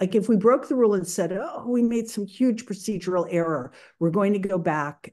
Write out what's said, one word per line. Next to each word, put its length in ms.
Like, 140
if 120
we 100
broke 320
the 60
rule 200
and 120
said, 260
"Oh, 360
we 140
made 260
some 180
huge 380
procedural 640
error, 420
we're 120
going 220
to 60
go 180
back 560